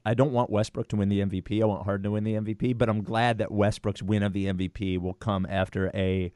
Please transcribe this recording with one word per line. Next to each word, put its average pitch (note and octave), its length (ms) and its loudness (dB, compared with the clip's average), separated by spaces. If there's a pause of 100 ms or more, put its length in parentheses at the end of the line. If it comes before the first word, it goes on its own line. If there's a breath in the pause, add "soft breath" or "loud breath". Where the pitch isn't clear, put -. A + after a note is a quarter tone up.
I A2 100 0
don't C3+ 180 4
want A#2+ 180 0
Westbrook G#2+ 380 -2
to - 80 -2
win G2+ 120 2
the G2+ 120 2
M G2 100 0
V F#2 100 -4
P. G#2 220 -2
I A2 40 4
want G2+ 180 -2
Harden G2 200 -2
to G#2 60 -2
win G#2 140 -2
the A2 120 -2
M G#2+ 80 -2
V G#2+ 100 -4
P, B2 180 0
but A#2+ 160 2
I'm G#2+ 160 2
glad A2+ 340 2
that G#2+ 140 -2
Westbrook's G#2 500 2
win G2+ 220 2
of G2+ 80 0
the G2 160 -2
M F#2+ 80 -2
V F2+ 120 -2
P F#2 300 -4
will F2+ 160 -4
come F#2+ 340 -2
after F#2+ 460 0
a F#2 420 0